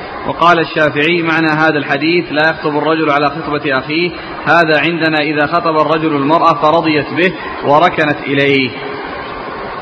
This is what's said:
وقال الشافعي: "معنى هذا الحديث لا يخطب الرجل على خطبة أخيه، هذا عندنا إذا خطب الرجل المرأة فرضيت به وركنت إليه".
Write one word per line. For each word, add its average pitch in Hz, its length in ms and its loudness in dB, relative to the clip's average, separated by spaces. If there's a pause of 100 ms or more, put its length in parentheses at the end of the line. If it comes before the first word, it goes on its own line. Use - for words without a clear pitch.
(280)
وقال 165 320 4
الشافعي: 156 640 0
"معنى 160 280 0
هذا 156 280 2
الحديث 147 520 0
لا 151 200 2
يخطب 156 280 -2
الرجل 156 320 0
على 143 160 2
خطبة 147 520 -2
أخيه، 156 320 -2 (360)
هذا 156 340 4
عندنا 156 380 0
إذا 147 280 0
خطب 165 340 0
الرجل 156 360 0
المرأة 151 460 2
فرضيت 156 440 2 (100)
به 180 160 2 (380)
وركنت 156 460 2 (100)
إليه". 139 440 2 (1120)